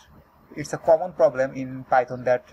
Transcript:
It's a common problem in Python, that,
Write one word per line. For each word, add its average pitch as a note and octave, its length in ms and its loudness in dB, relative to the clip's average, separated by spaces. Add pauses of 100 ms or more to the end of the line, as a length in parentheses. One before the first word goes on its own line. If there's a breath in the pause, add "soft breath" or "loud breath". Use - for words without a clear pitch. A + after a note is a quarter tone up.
(560)
It's D3+ 180 -12
a D3+ 60 -6
common E3+ 340 4
problem C#3 400 0
in C3 300 -12
Python, B2+ 400 -2
that, B2 300 -2